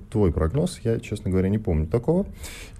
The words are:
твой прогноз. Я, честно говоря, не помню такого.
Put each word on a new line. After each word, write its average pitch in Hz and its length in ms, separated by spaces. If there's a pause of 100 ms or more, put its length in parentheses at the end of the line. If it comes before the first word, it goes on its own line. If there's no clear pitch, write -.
твой 101 240
прогноз. 123 500
Я, 113 160
честно 107 320
говоря, 92 160
не 104 100
помню 80 300
такого. 160 380 (540)